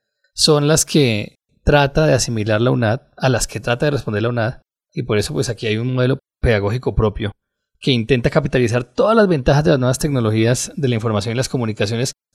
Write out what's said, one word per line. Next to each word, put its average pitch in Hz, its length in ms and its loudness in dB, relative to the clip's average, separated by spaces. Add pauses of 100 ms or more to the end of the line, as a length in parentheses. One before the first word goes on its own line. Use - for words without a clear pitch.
(340)
son 147 340 2
las 156 160 2
que 120 520 0 (280)
trata 147 420 2
de 151 60 4
asimilar 110 480 0
la 123 100 2
unad, 120 300 0 (160)
a 131 140 0
las 113 180 -2
que 113 120 -10
trata 123 260 -2
de 147 60 0
responder 110 300 -4
la 117 60 0
unad, 120 260 -4 (380)
y 139 100 -6
por 107 160 -2
eso, 101 140 -2
pues, 147 160 -4
aquí 117 180 -6
hay 107 120 -2
un 127 160 -4
modelo 127 240 0 (220)
pedagógico 107 540 0
propio 104 380 -2 (480)
que - 100 0
intenta 123 400 0
capitalizar 127 540 0
todas - 320 0
las 208 120 4
ventajas 151 360 2
de 175 60 2
las 147 100 4
nuevas 127 180 0
tecnologías 117 800 0
de 139 120 -2
la 120 60 0
información 110 400 -2
y - 20 -6
las 127 120 -2
comunicaciones 113 640 -2 (220)